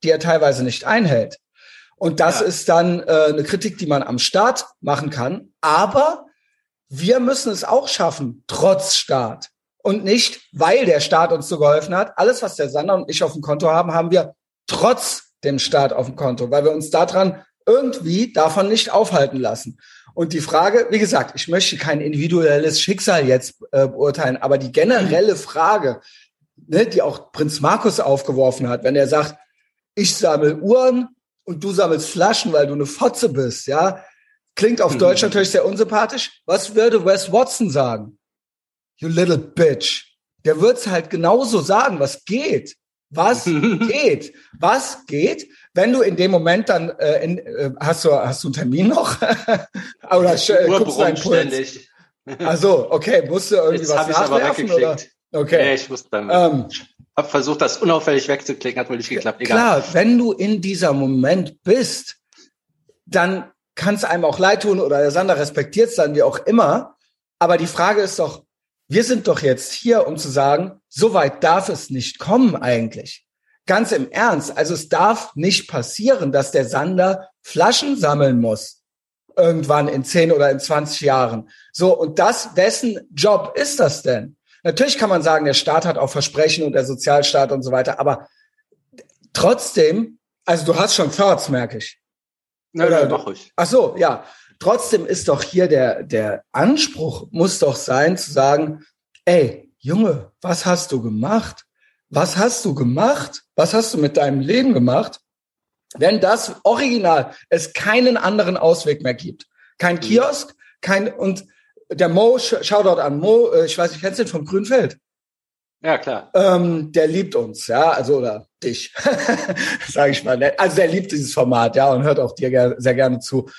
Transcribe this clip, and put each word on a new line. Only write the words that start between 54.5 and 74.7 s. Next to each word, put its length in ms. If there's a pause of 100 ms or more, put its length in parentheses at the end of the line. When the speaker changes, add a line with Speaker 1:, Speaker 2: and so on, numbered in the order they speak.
Speaker 1:
oder? 200
Speaker 2:
weggeklickt. 240 (180)
Speaker 1:
Okay. 300
Speaker 2:
Nee, 120
ich 140
muss 200
dann 200
Speaker 1:
Ähm, 380 (480)
Speaker 2:
hab 160
versucht, 300
das 160
unauffällig 500
wegzuklicken, 520
hat 100
wohl 80
nicht 120
geklappt. 320
Egal. 160
Speaker 1:
Klar, 360
wenn 240
du 140
in 300
dieser 320
Moment 720
bist, 540 (880)
dann 460 (240)
kann's 280
einem 220
auch 140
leid 240
tun 160
oder 200
der 120
Sander 260
respektiert's 580
dann, 200
wie 80
auch 220
immer. 500 (440)
Aber 180
die 100
Frage 340
ist 180
doch, 240 (440)
wir 160
sind 240
doch 120
jetzt 320
hier, 360
um 100
zu 120
sagen, 600
so 240
weit 300
darf 260
es 200
nicht 300
kommen 360
eigentlich. 680 (400)
Ganz 260
im 200
Ernst, 460
also 160